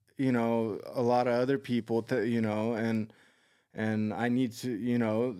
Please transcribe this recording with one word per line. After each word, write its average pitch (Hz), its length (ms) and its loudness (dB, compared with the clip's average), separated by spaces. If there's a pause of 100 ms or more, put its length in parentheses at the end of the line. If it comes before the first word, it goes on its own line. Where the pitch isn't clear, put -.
(180)
you 131 140 2
know, 117 480 0 (140)
a 127 80 0
lot 123 260 4
of 120 60 4
other 127 240 2
people, 117 460 -2
to, 117 220 0
you 117 140 2
know, 110 320 0
and, 113 400 -2 (640)
and 107 400 -2
I 117 160 -2
need 123 240 0
to, 127 160 -6
you 120 280 -2
know, 113 420 0